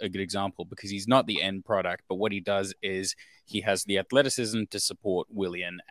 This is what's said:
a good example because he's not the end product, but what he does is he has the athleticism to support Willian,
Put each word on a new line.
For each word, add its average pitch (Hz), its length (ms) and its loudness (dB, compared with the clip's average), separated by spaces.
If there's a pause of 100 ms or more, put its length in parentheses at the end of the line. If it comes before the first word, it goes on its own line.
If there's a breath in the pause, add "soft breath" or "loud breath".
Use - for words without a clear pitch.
a 110 80 -2
good 95 120 -4
example 98 440 -2
because - 260 -12
he's 101 180 -4
not 127 180 6
the 87 160 0
end 98 220 -2
product, 95 440 0
but 92 80 -2
what 101 160 2
he 101 80 -2
does 98 420 0
is 95 340 -2 (300 soft breath)
he 104 160 -2
has 101 220 2
the 98 140 2
athleticism 113 720 2
to 104 100 -4
support 92 500 -2
Willian, 90 500 -4 (100)